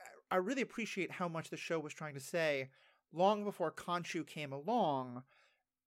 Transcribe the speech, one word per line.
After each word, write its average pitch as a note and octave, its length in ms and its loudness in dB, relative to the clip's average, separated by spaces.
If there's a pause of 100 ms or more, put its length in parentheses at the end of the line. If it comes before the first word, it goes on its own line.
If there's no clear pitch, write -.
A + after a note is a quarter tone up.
(300)
I F#3 80 4
really A#3 240 4
appreciate G3 500 -2
how F3 160 -2
much D#3+ 220 -4
the E3 80 -6
show E3 220 -2
was D3 140 -6
trying D3+ 220 -8
to C#3 40 -8
say, C#3+ 500 0 (420)
"Long G3+ 320 4
before F#3 280 -2
Khonshu F3 540 -2
came D3 260 -8
along, C#3 720 0 (640)